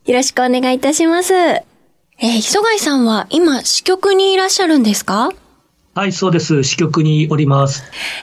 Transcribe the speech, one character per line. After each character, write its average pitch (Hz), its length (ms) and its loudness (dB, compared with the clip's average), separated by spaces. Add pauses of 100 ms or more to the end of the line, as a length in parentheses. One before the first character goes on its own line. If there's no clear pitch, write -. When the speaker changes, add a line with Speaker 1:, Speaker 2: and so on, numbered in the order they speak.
Speaker 1:
よ 254 80 0
ろ 254 100 2
し - 100 -4
く 254 80 -2
お 254 80 0
願 254 220 0
い 254 40 0
い 254 40 -2
た 277 140 0
し 330 140 2
ま 339 160 0
す。 370 100 0
え 349 320 2 (560)
ー、 233 160 0
磯 370 240 -2
貝 427 180 0
さ 294 140 -2
ん 262 100 2
は 220 260 0
今 311 360 0
支 - 180 -2
局 381 300 0
に 392 180 2
い 381 60 2
ら 381 80 2
っ 381 40 -2
し 381 120 -2
ゃ 359 60 0
る 311 100 4
ん 247 60 4
で 214 100 2
す - 100 -4
か？ 226 280 -2 (600)
Speaker 2:
は 196 140 -2
い、 185 60 -4
そ 190 160 -2
う - 20 0
で 170 80 2
す。 147 240 0
支 - 140 -4
局 160 260 0
に 156 260 2
お 151 60 0
り 151 100 2
ま 139 220 2
す。 - 160 -6 (400)